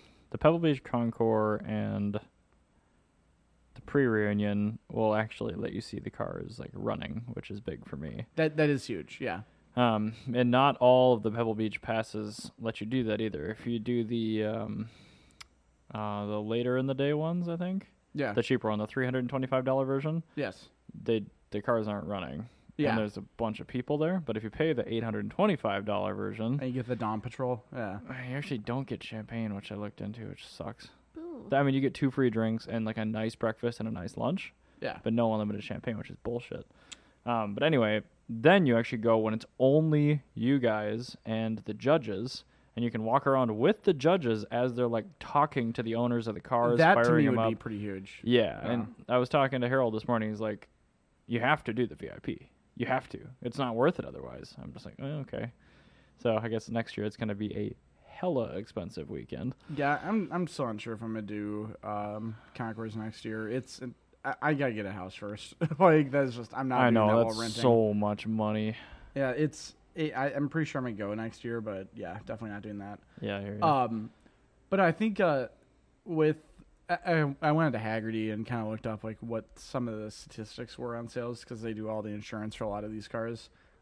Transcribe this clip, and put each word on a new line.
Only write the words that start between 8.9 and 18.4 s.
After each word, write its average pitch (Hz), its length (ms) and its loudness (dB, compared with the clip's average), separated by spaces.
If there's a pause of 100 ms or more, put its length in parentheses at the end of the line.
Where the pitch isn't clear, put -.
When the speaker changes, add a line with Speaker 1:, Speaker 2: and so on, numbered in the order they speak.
Speaker 2:
yeah. 101 220 -6 (340)
Speaker 1:
Um, 113 380 4 (200)
and 123 180 4
not 135 260 6
all 127 360 8
of 107 100 2
the 110 80 0
Pebble 113 240 0
Beach 107 260 -2
passes 107 800 -6
let 113 220 -6
you 110 60 -6
do 127 180 0
that 107 160 0
either. 101 280 -4 (100)
If - 60 -14
you 117 140 -2
do 120 240 0
the, 110 420 0
um, 110 440 -4 (1040)
uh, 104 320 -4
the 107 160 -2
later 120 360 0
in 131 100 0
the 135 60 -2
day 139 200 0
ones, 165 360 -2
I 165 80 -4
think. 185 300 -4 (260)
Speaker 2:
Yeah. 131 200 -2
Speaker 1:
The 117 100 2